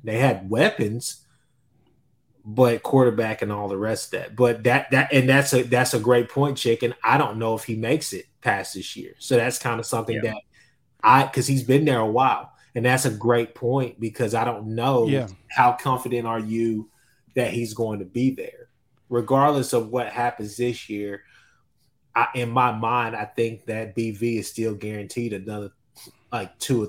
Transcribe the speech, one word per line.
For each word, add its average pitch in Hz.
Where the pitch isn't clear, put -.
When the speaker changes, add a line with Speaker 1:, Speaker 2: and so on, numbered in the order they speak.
Speaker 1:
They 110
had 101
weapons, 120
but 117
quarterback 117
and 104
all 101
the 98
rest 107
of 95
that. 90
But 117
that, 131
that, 135
and 131
that's 139
a, 127
that's 123
a 117
great 120
point, 139
Chick, 117
and 120
I 120
don't 113
know 113
if -
he 113
makes 123
it 90
past 98
this -
year. -
So -
that's 120
kinda 113
something 113
Speaker 2:
Yeah. 107
Speaker 1:
that 107
I, 123
'cause -
he's 135
been 135
there 127
a 110
while, 120
and 117
that's 127
a 120
great 113
point 127
because 113
I 113
don't 110
know 120
Speaker 3:
Yeah. 131
Speaker 1:
how 123
confident 123
are 113
you 110
that 120
he's 113
going 107
to 92
be 123
there. -
Regardless 135
of 113
what 117
happens 117
this 120
year, 101
I, 120
in 120
my 123
mind, 113
I 107
think 113
that 110
B 113
V 113
is 101
still 113
guaranteed 107
another, 101
like, 92
two 123
or 101